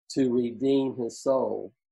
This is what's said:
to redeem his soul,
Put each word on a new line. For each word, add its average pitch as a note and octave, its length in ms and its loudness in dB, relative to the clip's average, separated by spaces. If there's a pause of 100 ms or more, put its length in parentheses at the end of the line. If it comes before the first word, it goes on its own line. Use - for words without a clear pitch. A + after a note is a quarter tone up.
(120)
to C3 200 2
redeem B2+ 600 0
his A#2 240 -6
soul, B2 540 0 (200)